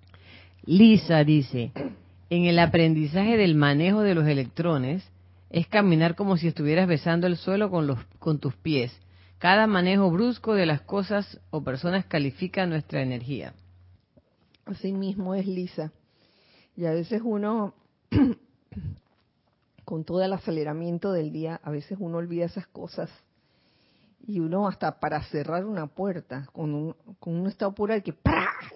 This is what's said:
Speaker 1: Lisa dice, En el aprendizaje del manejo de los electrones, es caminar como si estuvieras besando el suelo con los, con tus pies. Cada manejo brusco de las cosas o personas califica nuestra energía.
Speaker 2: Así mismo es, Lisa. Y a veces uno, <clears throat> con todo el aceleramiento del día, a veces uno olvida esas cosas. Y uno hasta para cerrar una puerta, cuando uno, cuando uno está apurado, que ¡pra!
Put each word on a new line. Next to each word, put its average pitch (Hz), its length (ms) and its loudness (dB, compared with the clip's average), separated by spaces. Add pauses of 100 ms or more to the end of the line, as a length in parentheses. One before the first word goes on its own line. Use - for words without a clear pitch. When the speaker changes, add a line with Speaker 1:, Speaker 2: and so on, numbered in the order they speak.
(640)
Speaker 1:
Lisa 170 600 6
dice, 135 480 2 (580)
En 175 140 2
el 170 140 4
aprendizaje 165 800 4
del 185 200 4
manejo 151 460 4
de 202 120 2
los 156 120 2
electrones, 147 800 -2 (440)
es 175 160 -2
caminar 170 480 4
como 196 220 0
si 165 120 -2
estuvieras 156 400 0
besando 170 380 0
el 175 100 0
suelo 196 340 -2
con 165 160 0
los, 131 120 -2 (200)
con 151 200 0
tus 139 180 -4
pies. 135 360 -2 (460)
Cada 202 280 4
manejo 190 440 4
brusco 220 440 0
de 190 120 4
las 147 160 0
cosas 202 580 -4 (100)
o 151 120 -4
personas 175 440 -2
califica 156 600 -2
nuestra 151 360 -4
energía. 123 520 -6 (1080)
Speaker 2:
Así 196 280 -8
mismo 190 420 -4
es, 196 120 -4
Lisa. 180 460 -6 (840)
Y 170 100 -4
a 160 60 0
veces 170 320 -2
uno, 208 500 -2 (360)
<clears throat> - 1700 -4
con 160 200 -8
todo 180 180 -2
el 190 100 -2
aceleramiento 170 800 -4
del 156 200 -2
día, 160 300 -8
a 151 80 -10
veces 147 300 -8
uno 170 180 -6
olvida 170 280 -4
esas 175 220 -12
cosas. - 420 -12 (1160)
Y 208 140 -4
uno 185 280 -2
hasta 170 320 -6
para 151 240 -4
cerrar 160 400 -6
una 196 220 -8
puerta, 160 640 -8
cuando 151 260 -6
uno, 160 180 -8 (220)
cuando 170 220 -6
uno 190 80 -4
está 208 180 -4
apurado, 202 360 -2
que 160 100 -8
¡pra! - 360 0 (280)